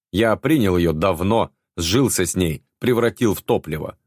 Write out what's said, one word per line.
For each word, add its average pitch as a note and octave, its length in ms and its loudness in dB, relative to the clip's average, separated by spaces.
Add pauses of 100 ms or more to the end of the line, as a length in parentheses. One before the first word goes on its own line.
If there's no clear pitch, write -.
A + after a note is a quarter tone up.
(120)
Я G#2+ 240 2
принял G#2+ 400 2
её E2+ 160 2
давно, F#2 600 0 (260)
сжился F#2 480 0
с - 100 -6
ней, E2 260 -2 (180)
превратил A#2 540 0
в - 60 -8
топливо. - 560 -4 (100)